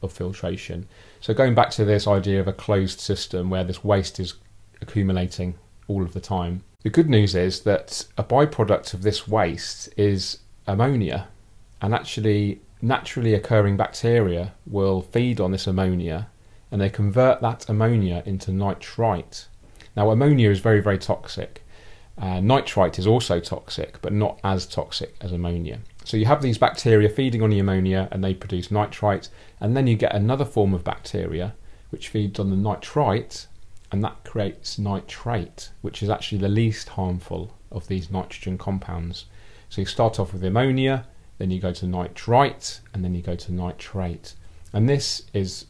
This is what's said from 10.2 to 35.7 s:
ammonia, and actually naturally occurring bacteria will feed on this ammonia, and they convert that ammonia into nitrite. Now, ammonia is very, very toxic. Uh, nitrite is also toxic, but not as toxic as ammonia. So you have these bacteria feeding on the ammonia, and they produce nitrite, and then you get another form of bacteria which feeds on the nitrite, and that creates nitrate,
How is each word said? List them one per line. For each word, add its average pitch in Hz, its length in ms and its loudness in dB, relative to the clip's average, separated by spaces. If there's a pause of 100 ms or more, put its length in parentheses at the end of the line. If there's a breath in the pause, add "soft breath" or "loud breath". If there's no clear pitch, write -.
ammonia, 104 640 0 (520)
and 101 140 0
actually 104 640 0 (200)
naturally 117 540 0
occurring 101 420 4
bacteria 98 760 0 (140)
will 98 360 2
feed 120 380 0
on 92 100 2
this 95 160 -2
ammonia, 92 640 0 (420 soft breath)
and 101 100 -2
they 101 100 2
convert 120 500 2
that 117 280 -2
ammonia 107 580 2
into 95 260 -4
nitrite. 98 920 -2 (500 loud breath)
Now, 107 140 4
ammonia 123 400 6
is 95 100 2
very, 107 200 6
very 98 180 2
toxic. - 640 -6 (520 loud breath)
Uh, 92 240 -2
nitrite 101 580 4
is 92 80 -2
also 110 340 4
toxic, - 600 -10
but - 120 -4
not 104 320 0
as 95 220 0
toxic - 540 -8
as 90 120 -6
ammonia. 87 480 -4 (240)
So - 120 -4
you 107 100 4
have 143 160 4
these 123 160 2
bacteria 104 500 6
feeding 117 340 0
on 110 80 4
the 104 80 4
ammonia, 95 540 2
and 95 100 -2
they 95 120 0
produce 90 360 -6
nitrite, 104 580 0 (320 loud breath)
and 113 160 2
then 135 120 4
you 113 80 4
get - 180 0
another 123 300 2
form 98 300 2
of 87 100 -2
bacteria 87 720 -6 (360 soft breath)
which - 180 -12
feeds 104 300 -2
on 98 120 0
the 95 60 0
nitrite, 104 920 -2 (440)
and 98 140 0
that - 180 -6
creates - 560 -6
nitrate, 101 920 -6 (100)